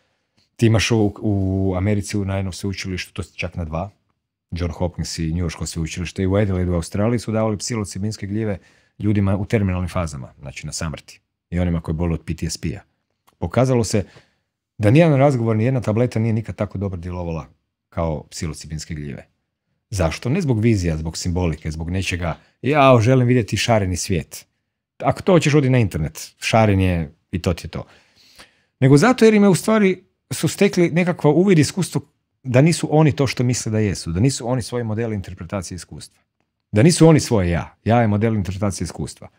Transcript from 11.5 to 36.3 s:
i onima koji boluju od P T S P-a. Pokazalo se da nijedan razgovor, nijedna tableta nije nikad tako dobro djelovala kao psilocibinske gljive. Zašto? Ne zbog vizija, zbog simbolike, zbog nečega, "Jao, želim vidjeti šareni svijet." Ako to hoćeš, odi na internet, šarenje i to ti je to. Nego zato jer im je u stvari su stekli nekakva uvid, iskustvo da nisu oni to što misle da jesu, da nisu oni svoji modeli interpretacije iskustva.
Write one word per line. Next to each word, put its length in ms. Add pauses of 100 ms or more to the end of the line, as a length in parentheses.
i 80
onima 220
koji 140
boluju 200
od 120
P 80
T 160
S 80
P-a. 220 (580)
Pokazalo 460
se 200 (760)
da 120
nijedan 280
razgovor, 380
nijedna 240
tableta 380
nije 140
nikad 240
tako 220
dobro 180
djelovala 500 (420)
kao 420
psilocibinske 640
gljive. 320 (640)
Zašto? 380
Ne 120
zbog 200
vizija, 360
zbog 200
simbolike, 540
zbog 200
nečega, 480 (240)
"Jao, 380
želim 280
vidjeti 280
šareni 400
svijet." 500 (520)
Ako 240
to 100
hoćeš, 220
odi 160
na 80
internet, 600
šarenje 680 (220)
i 120
to 120
ti 120
je 40
to. 160 (920)
Nego 160
zato 280
jer 100
im 80
je 60
u 60
stvari 500 (260)
su 180
stekli 420
nekakva 400
uvid, 280
iskustvo 420 (420)
da 180
nisu 300
oni 220
to 140
što 180
misle 280
da 60
jesu, 340
da 80
nisu 280
oni 140
svoji 220
modeli 300
interpretacije 640
iskustva. 460 (520)